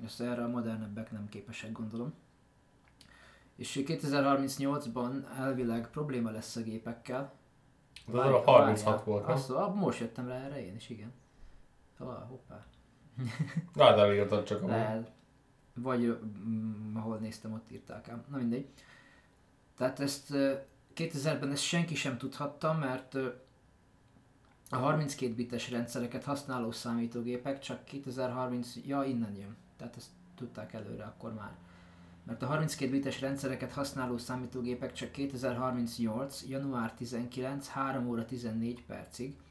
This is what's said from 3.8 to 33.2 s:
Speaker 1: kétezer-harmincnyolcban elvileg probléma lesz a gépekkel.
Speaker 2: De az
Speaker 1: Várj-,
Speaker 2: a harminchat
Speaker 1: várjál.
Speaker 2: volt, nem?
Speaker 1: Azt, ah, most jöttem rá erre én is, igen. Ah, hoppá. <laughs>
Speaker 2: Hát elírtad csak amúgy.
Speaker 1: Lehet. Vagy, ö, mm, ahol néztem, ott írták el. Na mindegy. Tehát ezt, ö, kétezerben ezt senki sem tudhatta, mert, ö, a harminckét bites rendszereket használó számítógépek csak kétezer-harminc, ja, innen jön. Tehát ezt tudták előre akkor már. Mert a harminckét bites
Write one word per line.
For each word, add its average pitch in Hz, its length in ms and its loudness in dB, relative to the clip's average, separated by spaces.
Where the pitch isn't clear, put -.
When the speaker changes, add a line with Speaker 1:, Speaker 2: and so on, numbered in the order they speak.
Speaker 1:
kétezer-harmincnyolcban 139 1400 2
elvileg 123 520 0
probléma 131 420 -2
lesz 110 240 -8
a 120 60 -4
gépekkel. 117 720 -6
Speaker 2:
De 113 120 0
az 123 60 6
Speaker 1:
Várj-, 135 120 8
Speaker 2:
a 123 160 8
harminchat 110 340 10
Speaker 1:
várjál. 107 200 4
Speaker 2:
volt, 104 200 0
nem? 127 100 2
Speaker 1:
Azt, 139 140 -2
ah, 180 260 2
most 170 240 2
jöttem 120 280 -4
rá 127 160 -6
erre 139 220 -6
én 92 100 -10
is, - 140 -14
igen. 113 220 -10
Ah, 123 80 -8
hoppá. - 380 -16
<laughs> 139 680 2
Speaker 2:
Hát 110 120 12
elírtad 104 460 6
csak - 140 -2
amúgy. 190 140 0
Speaker 1:
Lehet. 220 400 0
Vagy, 120 320 2
ö, 117 80 4
mm, 110 480 -2
ahol 110 220 -2
néztem, 110 360 -6
ott 113 180 -10
írták - 360 -12
el. 117 240 -10
Na 143 60 -4
mindegy. 127 280 0
Tehát 135 220 0
ezt, 139 320 -2
ö, 139 220 6
kétezerben 139 580 0
ezt 139 120 0
senki 165 320 2
sem 135 220 0
tudhatta, 143 560 -2
mert, 139 420 -2
ö, 131 120 2
a 127 80 -4
harminckét 135 580 2
bites 120 360 -4
rendszereket 120 520 -2
használó 131 480 -2
számítógépek 120 880 -2
csak - 240 -8
kétezer-harminc, 127 880 -4
ja, 139 180 0
innen 117 320 0
jön. 101 200 -10
Tehát - 200 -12
ezt - 100 -16
tudták - 380 -10
előre 107 300 -8
akkor 110 300 -10
már. 101 180 -10
Mert - 180 -8
a 123 40 -2
harminckét 147 440 2
bites 135 320 0